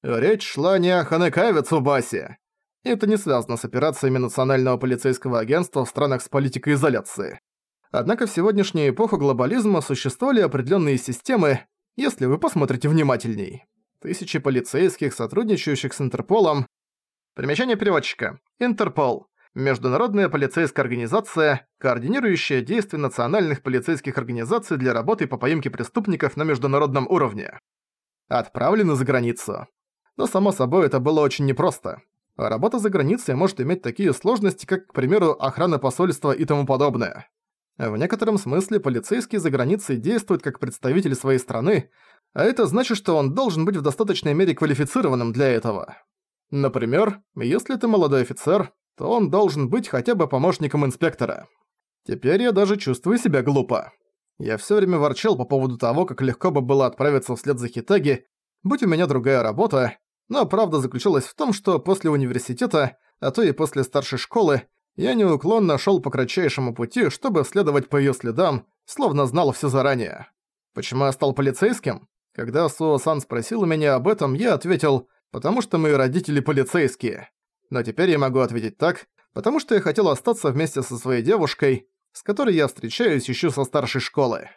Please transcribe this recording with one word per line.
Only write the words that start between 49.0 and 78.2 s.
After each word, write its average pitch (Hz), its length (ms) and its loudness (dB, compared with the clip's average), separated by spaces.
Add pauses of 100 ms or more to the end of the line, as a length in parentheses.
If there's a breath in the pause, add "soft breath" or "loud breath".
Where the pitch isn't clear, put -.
он 214 180 2
должен 147 400 2
быть 226 180 -2
хотя 143 280 0
бы 165 120 0
помощником 147 560 0
инспектора. - 640 -2 (600)
Теперь 175 340 0
я 247 100 2
даже 202 260 2
чувствую 190 420 -2
себя 147 240 0
глупо. 139 480 0 (480)
Я 107 180 -4
всё 208 200 0
время 180 200 2
ворчал 147 400 2
по 123 80 -4
поводу 131 320 0
того, 139 300 0
как 131 140 -8
легко 131 280 0
бы 143 120 0
было 135 260 4
отправиться 135 480 0
вслед 131 240 -4
за 120 80 -6
Хитаги, 139 580 0 (380)
будь 214 180 0
у 220 60 2
меня 170 180 2
другая 131 380 2
работа, 127 540 0 (300)
но 262 200 0
правда 180 320 2
заключалась 127 460 0
в - 100 -18
том, 262 180 0
что 190 240 0
после 185 320 0
университета, 135 880 0 (220 soft breath)
а 135 100 -2
то 226 140 0
и 160 80 4
после 143 320 -2
старшей 135 340 -4
школы, 156 460 0 (320)
я 240 180 0
неуклонно 180 640 2
шёл 196 240 2
по 139 80 -4
кратчайшему 131 640 0
пути, 135 380 -2
чтобы 185 320 0
следовать 147 460 0
по 143 80 0
её 139 160 2
следам, 131 520 -2 (200)
словно 143 420 0
знал 139 240 2
всё - 180 -2
заранее. 127 600 -2 (440)
Почему 127 320 -2
я 135 60 2
стал 139 220 -2
полицейским? 139 720 -2 (260)
Когда 131 340 -2
Суо-сан 151 540 0
спросил 185 440 -4
меня 151 300 2
об 127 120 0
этом, 160 260 0
я 202 200 0
ответил: 147 540 0 (240)
«Потому 185 300 -2
что - 160 -2
мои 156 160 2
родители 139 460 2
полицейские». 135 880 -2 (400)
Но 123 140 -2
теперь 156 260 0
я 151 100 2
могу 131 200 0